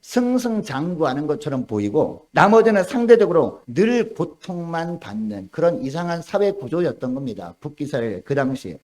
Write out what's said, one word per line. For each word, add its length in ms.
승승장구하는 1300
것처럼 400
보이고 640
나머지는 520
상대적으로 840
늘 480
고통만 840
받는 520
그런 320
이상한 400
사회 280
구조였던 640
겁니다. 460
북이스라엘 640
그 100
당시에. 500